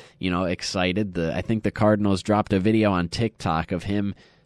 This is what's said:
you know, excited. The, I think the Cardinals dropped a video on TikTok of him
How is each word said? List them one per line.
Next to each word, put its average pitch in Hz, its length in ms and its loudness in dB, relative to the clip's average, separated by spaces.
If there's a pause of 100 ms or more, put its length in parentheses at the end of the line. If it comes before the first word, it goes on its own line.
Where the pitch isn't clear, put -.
(200)
you 90 100 -2
know, 90 140 0
excited. 92 720 -2
The, 82 220 -2
I 90 60 -4
think 113 220 -2
the 101 60 0
Cardinals 104 520 2
dropped 104 300 0
a 95 80 4
video 107 320 2
on 87 160 0
TikTok 87 640 -2
of 87 100 -4
him 101 320 -4 (320)